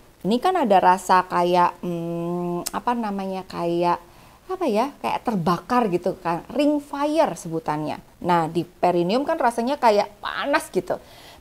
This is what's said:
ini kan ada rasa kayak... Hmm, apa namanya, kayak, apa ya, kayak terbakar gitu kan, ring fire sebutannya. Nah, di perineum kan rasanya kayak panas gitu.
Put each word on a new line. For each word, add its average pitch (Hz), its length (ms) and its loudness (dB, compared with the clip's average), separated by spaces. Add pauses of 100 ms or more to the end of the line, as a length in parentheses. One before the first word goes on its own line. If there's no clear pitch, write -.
(240)
ini 208 160 2
kan 370 160 0
ada 220 240 4
rasa 185 480 4
kayak... 175 560 2
Hmm, 170 880 -4
apa 226 240 -4
namanya, 196 520 -6
kayak, 170 520 0 (480)
apa 370 220 -4
ya, 233 300 0
kayak - 240 -4
terbakar 196 680 0
gitu 175 280 -2
kan, 165 320 -4
ring 294 320 2
fire 285 520 0
sebutannya. 156 640 -6 (240)
Nah, 170 240 2
di 170 160 -2
perineum 180 640 0
kan 330 120 -2
rasanya 240 400 0
kayak 208 440 2
panas 285 460 -2
gitu. - 300 -4 (420)